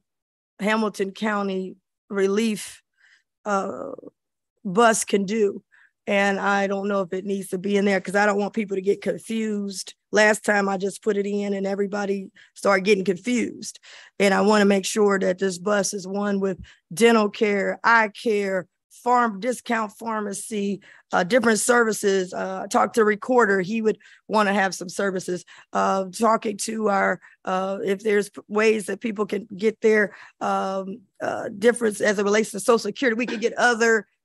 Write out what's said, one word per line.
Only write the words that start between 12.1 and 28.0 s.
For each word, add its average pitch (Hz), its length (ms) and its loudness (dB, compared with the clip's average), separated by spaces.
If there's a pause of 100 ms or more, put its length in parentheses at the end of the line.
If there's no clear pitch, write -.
started 196 280 2
getting 190 220 4
confused. 208 760 -2 (400)
And 196 140 4
I 190 80 4
wanna 208 240 6
make 196 200 2
sure 208 320 2
that 185 220 0
this 190 180 -2
bus 196 360 -2
is 190 120 -8
one 202 360 -4
with 190 180 -2 (340)
dental 220 360 4
care, 202 560 -2
eye 226 240 6
care, 202 580 -2 (240)
farm, 240 480 0
discount 226 540 -4
pharmacy, 202 880 -6 (320)
uh, 185 100 4
different 220 360 2
services. 202 760 2
Uh, 190 340 -8
talk 214 260 2
to 233 80 2
a 214 40 4
recorder. 208 560 2
He 214 200 -4
would 214 160 0 (300)
wanna 202 260 2
have 190 220 0
some 180 140 -12
services. 180 560 -4 (260)
Uh, 196 380 0
talking 220 480 0
to 220 320 -4
our, 196 320 0 (240)
uh, 190 360 -4
if 196 220 -4